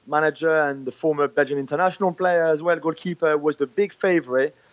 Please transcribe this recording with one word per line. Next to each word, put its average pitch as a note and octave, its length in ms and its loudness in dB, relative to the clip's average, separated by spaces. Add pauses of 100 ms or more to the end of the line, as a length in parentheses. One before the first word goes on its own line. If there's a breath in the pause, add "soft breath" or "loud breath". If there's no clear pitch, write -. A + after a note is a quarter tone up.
manager D#3 460 0 (120)
and C#3 200 -4
the B2+ 80 -6
former D3 360 0
Belgian C#3+ 300 0
international F3 540 -2
player F3 320 0
as D#3+ 180 0
well, E3+ 160 2
goalkeeper, D#3 580 -2
was D3 220 0
the C#3 80 0
big G3 260 -2
favourite, D3+ 600 0 (180 soft breath)